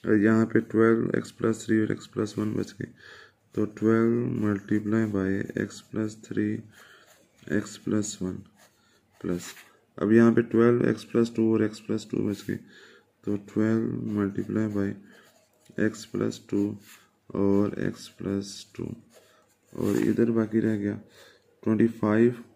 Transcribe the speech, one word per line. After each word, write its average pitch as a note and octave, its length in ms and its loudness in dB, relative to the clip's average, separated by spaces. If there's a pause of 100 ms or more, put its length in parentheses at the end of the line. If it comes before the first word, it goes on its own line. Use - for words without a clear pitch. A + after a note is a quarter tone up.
और G#2+ 120 4
यहाँ A2 300 4
पे A2+ 160 2
ट्वेल्व A2+ 560 2
एक्स - 140 -6
प्लस A2 340 -2
थ्री A2 140 2
और A2 160 0
x - 180 -18
प्लस G#2 240 -4
वन G#2+ 160 -4
बच G2+ 180 -6
गए, - 160 -10 (680)
तो G#2+ 100 0 (140)
ट्वेल्व A#2 640 2
multiply G#2+ 680 0
by F#2+ 180 -2 (320)
x G2+ 240 -6
plus G#2+ 380 -8
three G#2+ 340 -4 (840)
x - 360 -4
plus G2+ 400 -4
one F#2 180 -6 (840)
प्लस, F2+ 260 -4 (520)
अब G#2 140 2
यहाँ A#2 220 8
पे A#2+ 100 4
ट्वेल्व A#2+ 440 4
एक्स A2+ 160 -2
प्लस A#2 320 0
टू A2+ 60 2 (120)
और A2 140 2
x G#2+ 120 -10
प्लस G#2+ 300 -6
टू - 180 -4
बच G2+ 200 -6
गए, - 80 -6 (680)
तो G#2 120 -4 (120)
ट्वेल्व A2 340 0 (340)
multiply G#2 480 -2 (120)
by G2 100 0 (960)
x - 300 -2
plus G#2+ 260 -2 (120)
two G2+ 140 2 (680)
और G2+ 440 2 (100)
x - 240 -6 (100)
plus G2 340 -4 (240)
टू, G1+ 80 -8 (880)
और G2+ 260 0
इधर A2+ 320 2
बाकी A2 300 0
रह A2 160 0
गया G2+ 180 -4 (680)
ट्वेंटी A2 260 2 (120)
फ़ाइव A2+ 420 4 (140)